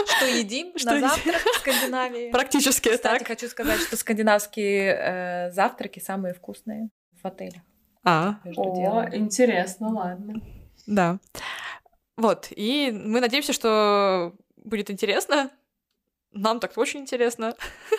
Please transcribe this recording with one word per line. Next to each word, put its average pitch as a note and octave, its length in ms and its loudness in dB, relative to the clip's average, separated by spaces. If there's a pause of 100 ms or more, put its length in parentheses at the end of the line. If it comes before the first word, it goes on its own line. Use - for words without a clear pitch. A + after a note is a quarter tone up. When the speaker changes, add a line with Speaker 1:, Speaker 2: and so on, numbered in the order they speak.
Speaker 1:
Что - 220 2
едим B3 500 -2
Speaker 2:
Что B3 140 0
Speaker 1:
на C#4+ 60 4
Speaker 2:
едим. C4+ 120 2
Speaker 1:
завтрак D#4+ 320 0 (140)
в - 40 -2
Скандинавии. B3 720 -2
Speaker 2:
Практически C4+ 640 2
Speaker 1:
Кстати, A#3+ 240 2
Speaker 2:
так. B3 80 -8
Speaker 1:
хочу A#3 220 -8
сказать, D#4+ 320 -2
что E4 160 -4
скандинавские, G#3 960 2 (540)
э, F3+ 40 -10
завтраки G3 480 0
самые F#3+ 360 -4
вкусные G#3+ 540 -10 (320)
в - 40 -8
отелях. F#3 380 -12 (400)
Speaker 2:
А. F3+ 320 2 (100)
Speaker 1:
Между F3 160 -6
Speaker 3:
О, F#3 140 0
Speaker 1:
делом. G#3 400 0
Speaker 3:
интересно, G#3+ 720 2
ладно. G#3 520 -6 (440)
Speaker 2:
Да. F#3+ 320 2 (1000)
Вот, G#3+ 340 2
и C4+ 420 0
мы G#3+ 280 0
надеемся, B3+ 340 2
что G3+ 800 2 (220)
будет G#3 340 -6
интересно. B3+ 640 0 (800)
Нам A3 280 0
так - 180 -6
очень C4+ 240 0
интересно. A#3+ 520 -2 (460)